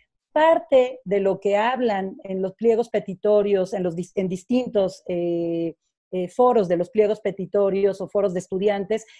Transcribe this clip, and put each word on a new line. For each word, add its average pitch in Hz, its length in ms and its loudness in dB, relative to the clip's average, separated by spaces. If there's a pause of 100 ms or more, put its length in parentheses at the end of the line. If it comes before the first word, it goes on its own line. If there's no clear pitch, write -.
(340)
Parte 302 720 4
de 196 160 0
lo 190 180 0
que 202 160 0
hablan 214 720 0
en 190 160 -6
los 190 140 -4
pliegos 226 340 0
petitorios, 202 840 0
en 190 100 -4
los 170 120 -2
dis-, 175 200 -8
en 190 120 -2
distintos, 196 800 -2
eh, 170 680 -4 (360)
eh, 185 160 -4
foros 233 400 2
de 175 80 0
los 175 140 -2
pliegos 214 320 0
petitorios 196 800 -2
o 170 80 -10
foros 202 240 0
de 180 60 -2
estudiantes, 196 680 -4 (140)